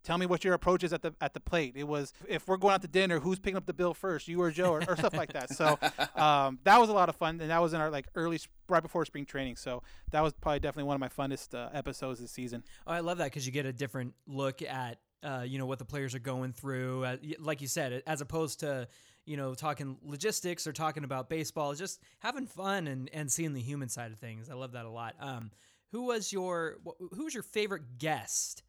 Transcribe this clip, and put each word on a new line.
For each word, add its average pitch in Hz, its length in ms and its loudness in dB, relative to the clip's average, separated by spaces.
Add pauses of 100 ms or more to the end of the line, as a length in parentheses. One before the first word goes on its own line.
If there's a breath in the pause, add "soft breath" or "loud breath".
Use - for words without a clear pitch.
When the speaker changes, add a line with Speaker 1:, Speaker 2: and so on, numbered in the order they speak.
Speaker 1:
tell 170 140 0
me 180 80 2
what 175 200 2
your 185 80 6
approach 180 300 4
is 170 100 0
at 156 80 -2
the, 160 200 -4
at 143 120 -2
the 143 60 -10
plate." 147 360 0
It 139 100 -6
was, 147 280 -2 (140)
"If - 200 -4
we're 190 100 4
going 196 180 8
out 190 80 2
to 185 40 -10
dinner, 175 320 4
who's 185 200 2
picking 190 180 -2
up 180 80 -4
the 180 80 -4
bill 175 200 2
first, 180 340 -2
you 170 140 0
or 170 100 4
Joe?" 175 220 4
Or, 156 140 2
or 180 80 2
stuff 160 200 2
like 160 180 -2
that. 127 160 -4
So, 151 300 4 (180)
Speaker 2:
<laughs> - 180 0
Speaker 1:
um, 139 500 6
that 202 140 12
was 226 100 10
a 214 40 2
lot 185 160 8
of 156 60 -2
fun, 165 260 0
and 156 80 -4
that 165 120 6
was 165 120 4
in 165 80 2
our, 156 80 2
like, 143 260 -4
early 165 200 0
s-, - 120 -6 (220)
right 170 140 8
before 165 220 0
spring 143 200 -8
training. 131 300 -4
So 123 260 -6 (300 loud breath)
that 151 100 4
was 156 120 4
probably 147 260 0
definitely 143 280 -2
one 143 80 2
of 139 60 0
my 127 80 -2
funnest, 139 460 -4
uh, 120 180 -6
episodes 135 480 -6
this 120 100 -12
season. 120 320 -8 (220 soft breath)
Speaker 3:
Oh, - 80 -4
I 170 60 0
love 175 180 -2
that 147 160 0
'cause 135 120 -4
you 131 60 -4
get 139 140 -2
a 131 80 -4
different 127 400 -6 (140)
look 135 340 -2
at, 131 380 -6 (240)
uh, 131 240 -6
you 131 100 -4
know, 135 80 -2
what 131 140 -4
the 127 60 -10
players 135 300 -4
are 131 40 -6
going 127 340 -4
through. 127 520 -4
Uh, 127 180 -4
y-, 151 160 -6
like 151 200 -4
you 139 80 -6
said, 131 380 -2
as 156 160 -2
opposed 151 400 -2
to, 135 260 -2 (380 soft breath)
you 151 120 -6
know, 135 160 -4
talking 139 480 -4
logistics 170 640 -2
or 160 80 -4
talking 156 300 -2
about 131 260 -4
baseball, 151 460 -2
just 180 260 -8 (180 soft breath)
having 254 280 -4
fun 190 400 -2
and, 131 260 -4
and 151 180 -4
seeing 160 220 0
the 131 80 -4
human 135 280 -6
side 117 220 -8
of 107 60 -14
things. 113 320 -12
I 151 40 -10
love 127 180 -10
that 120 140 -10
a 113 40 -12
lot. 113 300 -10
Um, 117 320 -8 (400 soft breath)
who 233 120 -6
was 233 300 -2
your, 180 520 -2
wh-, 175 300 -12
who 269 100 -6
was 311 80 -6
your 226 100 -8
favorite 175 560 -4
guest - 680 -2